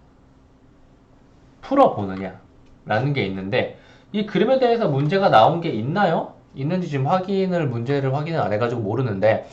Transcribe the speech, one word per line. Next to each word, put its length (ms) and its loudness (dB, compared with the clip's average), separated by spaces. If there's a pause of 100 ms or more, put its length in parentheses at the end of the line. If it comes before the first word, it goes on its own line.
(1600)
풀어보느냐라는 1500 -2
게 120 -2
있는데, 520 -4 (340)
이 140 -2
그림에 340 2
대해서 300 2
문제가 400 2
나온 320 4
게 80 -4
있나요? 640 -2 (220)
있는지 340 -4
지금 180 -2
확인을, 600 0
문제를 460 -2
확인을 260 -4
안 120 0
해가지고 300 -2
모르는데, 720 0